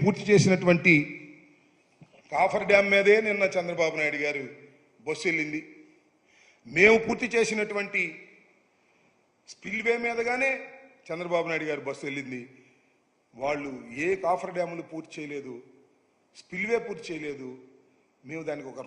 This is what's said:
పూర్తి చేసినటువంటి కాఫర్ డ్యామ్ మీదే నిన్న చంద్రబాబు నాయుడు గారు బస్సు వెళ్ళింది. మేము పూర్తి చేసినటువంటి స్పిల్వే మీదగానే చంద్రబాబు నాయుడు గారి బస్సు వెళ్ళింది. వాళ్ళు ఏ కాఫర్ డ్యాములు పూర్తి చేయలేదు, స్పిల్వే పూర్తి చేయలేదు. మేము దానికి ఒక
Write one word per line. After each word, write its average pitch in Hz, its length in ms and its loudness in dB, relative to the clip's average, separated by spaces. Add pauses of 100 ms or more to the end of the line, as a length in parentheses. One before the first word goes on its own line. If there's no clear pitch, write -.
పూర్తి 190 300 2
చేసినటువంటి 180 600 6 (1400)
కాఫర్ 190 380 2
డ్యామ్ 202 240 6
మీదే 196 220 8 (120)
నిన్న 202 160 0 (120)
చంద్రబాబు 170 440 -2
నాయుడు 147 240 -2
గారు 143 200 -4 (640)
బస్సు 156 200 -6
వెళ్ళింది. 156 340 -2 (1160)
మేము 220 280 8
పూర్తి 233 300 -2
చేసినటువంటి 208 680 -2 (1500)
స్పిల్వే 220 440 -2 (100)
మీదగానే 240 460 0 (580)
చంద్రబాబు 170 420 -2
నాయుడు 156 180 -4
గారి 143 200 -4
బస్సు 135 180 -8
వెళ్ళింది. 135 340 -8 (1000)
వాళ్ళు 143 280 -4 (340)
ఏ 185 40 0 (160)
కాఫర్ 180 320 -2
డ్యాములు 170 260 -4 (100)
పూర్తి 160 240 -12
చేయలేదు, 143 360 -10 (880)
స్పిల్వే 214 460 -2
పూర్తి 190 240 -10
చేయలేదు. 139 400 -10 (760)
మేము 160 200 -10
దానికి 143 240 -8
ఒక 127 140 -14